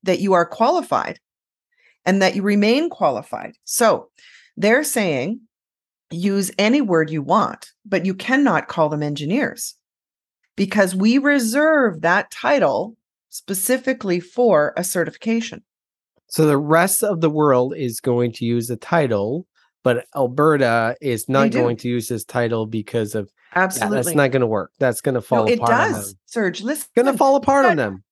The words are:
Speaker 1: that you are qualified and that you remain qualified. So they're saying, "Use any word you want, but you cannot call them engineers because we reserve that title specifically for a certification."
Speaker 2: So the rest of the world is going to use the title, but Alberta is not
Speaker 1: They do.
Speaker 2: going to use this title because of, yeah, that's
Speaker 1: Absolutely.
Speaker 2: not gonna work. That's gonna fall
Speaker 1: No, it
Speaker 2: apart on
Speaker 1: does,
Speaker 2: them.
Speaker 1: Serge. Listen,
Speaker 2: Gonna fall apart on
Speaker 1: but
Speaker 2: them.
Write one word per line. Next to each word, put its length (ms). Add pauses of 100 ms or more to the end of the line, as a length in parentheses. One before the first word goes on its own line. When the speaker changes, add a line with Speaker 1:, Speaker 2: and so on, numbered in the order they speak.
Speaker 1:
that 180
you 100
are 140
qualified 720 (840)
and 160
that 120
you 80
remain 480
qualified. 680 (100)
So 420 (480)
they're 300
saying, 560 (720)
"Use 460
any 240
word 280
you 120
want, 500 (140)
but 200
you 80
cannot 560
call 200
them 140
engineers 720 (800)
because 400
we 220
reserve 840
that 300
title 640 (340)
specifically 920
for 580
a 60
certification." 800 (640)
Speaker 2:
So 180
the 120
rest 460
of 180
the 80
world 460
is 240
going 340
to 120
use 220
the 100
title, 720 (360)
but 220 (100)
Alberta 840
is 260
not 160
Speaker 1:
They 60
do. 120
Speaker 2:
going 160
to 120
use 180
this 160
title 440
because 480
of, 160 (240)
yeah, 120
that's 140
Speaker 1:
Absolutely. 340
Speaker 2:
not 160
gonna 160
work. 320
That's 220
gonna 200
fall 240
Speaker 1:
No, 60
it 80
Speaker 2:
apart 140
on 200
Speaker 1:
does, 180
Speaker 2:
them. 140
Speaker 1:
Serge. 360
Listen, 340
Speaker 2:
Gonna 220
fall 180
apart 300
on 120
Speaker 1:
but 60
Speaker 2:
them. 280